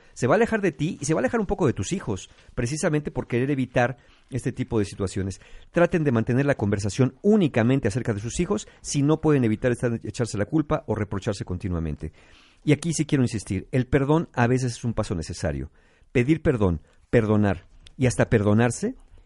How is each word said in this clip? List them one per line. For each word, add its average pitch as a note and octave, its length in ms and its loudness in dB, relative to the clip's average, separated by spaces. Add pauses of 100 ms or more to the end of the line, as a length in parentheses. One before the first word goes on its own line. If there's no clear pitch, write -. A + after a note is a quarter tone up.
(140)
se - 120 -6
va C#3 100 4
a - 20 4
alejar A3 240 2
de F#3+ 100 2
ti E3 300 -4
y - 40 -8
se D#3+ 80 0
va D#3+ 60 0
a - 20 0
alejar A#3+ 200 0
un G3 60 -2
poco F#3+ 200 0
de A2+ 60 2
tus - 180 -4
hijos, B2 380 -6 (260)
precisamente D3+ 560 -2
por B2 160 -6
querer B2+ 240 0
evitar B2+ 460 0 (320)
este B2 240 -4
tipo A#2+ 260 -2
de G2+ 60 2
situaciones. F#2+ 560 -6 (300)
Traten E3+ 340 2
de C3+ 80 2
mantener A#2+ 320 2
la C#3 100 2
conversación G#2 680 0
únicamente C3+ 680 4
acerca A#2 240 -4
de G2+ 80 -6
sus A#2 180 -6
hijos G3 280 -2 (140)
si - 220 -4
no D#3 160 2
pueden D3 240 2
evitar A2+ 300 2
estar, A#2 280 -2
echarse A2 360 -6
la G#2 80 0
culpa D3+ 420 -2
o A2 80 -2
reprocharse G#2 500 -4
continuamente. E2 680 -6 (500)
Y D#3 80 2
aquí D#3+ 220 0
sí D3+ 120 -2
quiero C3+ 200 2
insistir, G2+ 480 -4
el B2+ 140 2
perdón D3 440 0
a A#2+ 160 0
veces B2+ 300 0
es - 80 -20
un A2+ 80 -2
paso A2 200 -2
necesario. D#2 580 -6 (420)
Pedir C3+ 280 2
perdón, G#2 380 2 (300)
perdonar G#2 580 2 (300)
y C3 80 0
hasta A#2+ 240 2
perdonarse A#2 680 2 (300)